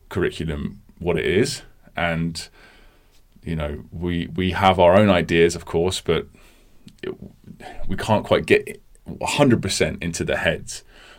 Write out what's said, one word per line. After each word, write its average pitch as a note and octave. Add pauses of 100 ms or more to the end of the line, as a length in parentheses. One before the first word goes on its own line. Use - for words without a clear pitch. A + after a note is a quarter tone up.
curriculum D#2+ (160)
what E2
it -
is, G2 (340)
and, E2 (960)
you E2
know, D2
we, E2+
we F#2
have F#2+
our F2
own G#2
ideas, E2+
of E2
course, F2
but D#2+ (800)
it, - (760)
we G2
can't -
quite D#2
get - (380)
a -
hundred B2
percent D#2
into F2
the D2+
heads - (360)